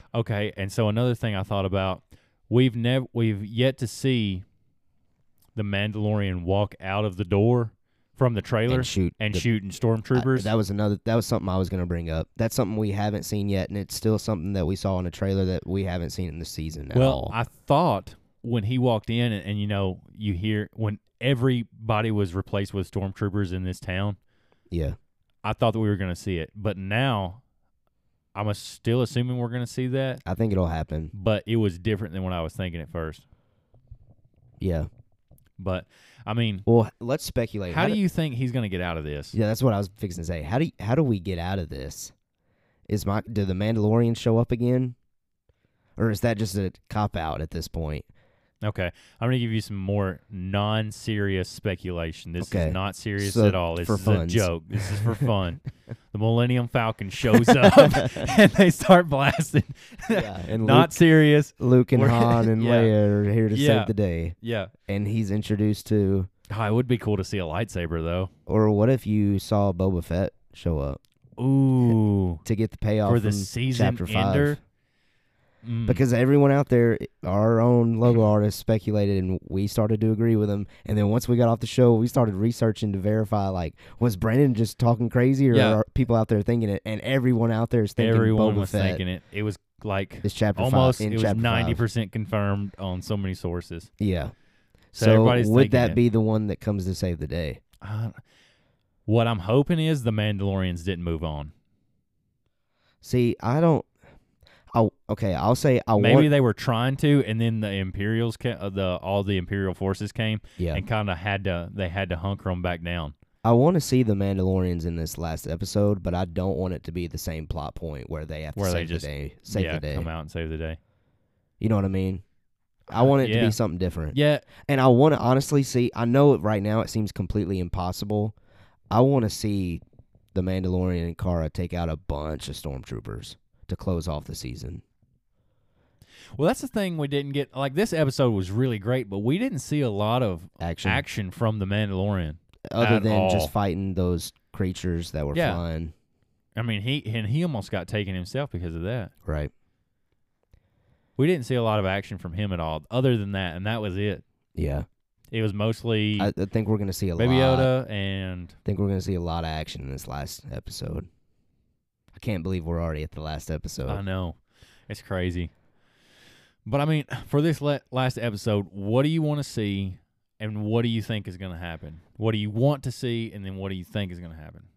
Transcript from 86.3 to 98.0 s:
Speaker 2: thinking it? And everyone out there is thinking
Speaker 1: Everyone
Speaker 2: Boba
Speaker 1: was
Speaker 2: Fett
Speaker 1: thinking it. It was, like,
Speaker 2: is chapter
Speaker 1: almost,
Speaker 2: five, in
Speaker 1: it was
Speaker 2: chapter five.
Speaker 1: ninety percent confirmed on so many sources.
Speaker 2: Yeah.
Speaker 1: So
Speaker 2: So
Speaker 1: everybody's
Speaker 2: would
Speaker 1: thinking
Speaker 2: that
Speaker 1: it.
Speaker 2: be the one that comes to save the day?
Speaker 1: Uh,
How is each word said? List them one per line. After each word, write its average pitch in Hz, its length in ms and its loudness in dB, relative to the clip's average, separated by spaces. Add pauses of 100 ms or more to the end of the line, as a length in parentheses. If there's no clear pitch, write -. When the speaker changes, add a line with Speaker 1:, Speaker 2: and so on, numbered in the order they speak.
Speaker 2:
thinking 117 280 0
it? 98 160 -2
And 107 160 -6
everyone 123 500 2
out 113 200 0
there 113 120 2
is 101 80 -2
thinking 113 240 2
Speaker 1:
Everyone 110 400 4
Speaker 2:
Boba 101 40 2
Speaker 1:
was 98 120 -2
Speaker 2:
Fett 98 120 2
Speaker 1:
thinking 92 260 -2
it. 90 220 -8
It 104 120 -6
was, 107 140 -4 (260)
like, 98 400 -4
Speaker 2:
is 104 100 -2
chapter 107 280 0
Speaker 1:
almost, 131 380 4
Speaker 2:
five, 110 80 -2
in 104 60 -2
Speaker 1:
it - 40 -2
was 110 60 2
Speaker 2:
chapter 104 120 2
five. 113 80 0
Speaker 1:
ninety 117 300 2
percent 110 380 -2
confirmed 101 680 -2
on 92 240 -6
so 107 160 -4
many 95 160 -4
sources. 85 640 -8
Speaker 2:
Yeah. 92 320 -2 (640)
Speaker 1:
So - 140 -2
Speaker 2:
So 110 60 8
Speaker 1:
everybody's 113 360 6
Speaker 2:
would 123 140 8
Speaker 1:
thinking 123 160 4
Speaker 2:
that 120 120 2
Speaker 1:
it. - 40 -4
Speaker 2:
be 120 140 6
the 110 120 2
one 107 260 0
that 92 140 -4
comes 101 240 -4
to 92 100 -2
save 87 240 -4
the 76 80 -8
day? 78 320 -6 (220)
Speaker 1:
Uh, 107 300 -8 (960)